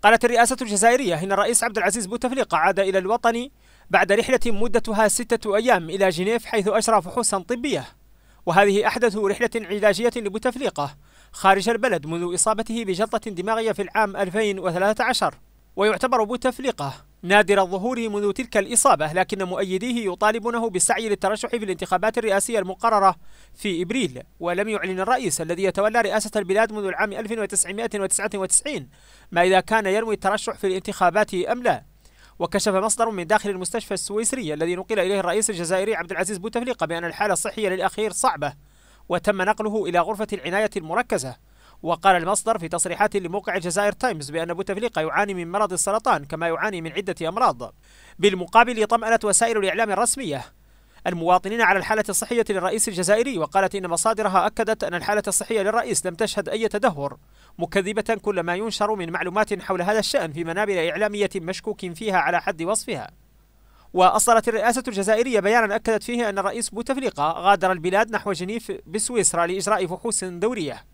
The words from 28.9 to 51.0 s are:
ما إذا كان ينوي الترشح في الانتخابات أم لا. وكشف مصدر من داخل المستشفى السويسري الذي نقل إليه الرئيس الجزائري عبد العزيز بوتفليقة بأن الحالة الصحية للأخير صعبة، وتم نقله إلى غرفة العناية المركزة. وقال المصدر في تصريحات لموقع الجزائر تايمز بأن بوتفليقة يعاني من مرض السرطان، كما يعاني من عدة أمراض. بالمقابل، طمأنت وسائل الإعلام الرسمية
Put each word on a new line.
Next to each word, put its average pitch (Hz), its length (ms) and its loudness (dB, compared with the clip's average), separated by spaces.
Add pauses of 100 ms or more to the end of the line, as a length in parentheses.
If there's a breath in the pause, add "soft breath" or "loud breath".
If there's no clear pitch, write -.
ما 170 100 4
إذا 185 180 6
كان 220 260 0
ينوي 214 280 0
الترشح 202 380 -2
في - 140 -6
الانتخابات 190 680 0
أم 233 280 -2
لا. 170 220 0 (540 soft breath)
وكشف 190 360 0
مصدر 226 360 0
من 180 160 -6
داخل 202 240 2
المستشفى 196 440 -6
السويسري 208 600 -4
الذي 165 220 -2
نقل 202 220 -4
إليه 190 220 2
الرئيس 185 300 0
الجزائري 185 440 -2
عبد 170 160 -6
العزيز 185 280 -4
بوتفليقة 226 480 -4
بأن 165 180 -6
الحالة 196 280 -2
الصحية 208 360 -2
للأخير 190 440 -2
صعبة، 151 400 -2 (560 soft breath)
وتم 190 340 0
نقله 208 440 0
إلى 175 120 2
غرفة 202 340 0
العناية 196 440 -2
المركزة. 160 600 -4 (460 soft breath)
وقال 170 340 4
المصدر 202 420 0
في 165 100 -8
تصريحات 175 480 -2
لموقع 190 400 -4
الجزائر 185 360 -2
تايمز 160 380 -4
بأن 165 240 -4
بوتفليقة 190 480 -4
يعاني 175 320 0
من 170 180 -8
مرض 202 200 0
السرطان، 196 520 0
كما 160 240 -4
يعاني 170 320 -2
من 160 120 -10
عدة 175 360 -4
أمراض. 165 460 0 (440 soft breath)
بالمقابل، 208 680 4
طمأنت 226 380 2
وسائل 220 340 2
الإعلام 196 320 0
الرسمية 196 540 -2 (640 soft breath)